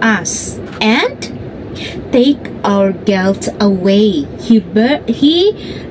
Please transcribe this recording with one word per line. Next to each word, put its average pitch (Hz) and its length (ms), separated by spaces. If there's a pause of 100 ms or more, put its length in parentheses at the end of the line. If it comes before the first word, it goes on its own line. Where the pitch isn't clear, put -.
us - 580 (220)
and 269 540 (760)
take 262 260 (260)
our 196 280
guilt 196 560 (120)
away. 196 640 (160)
He 226 200
bear, 208 460
he, 339 460 (380)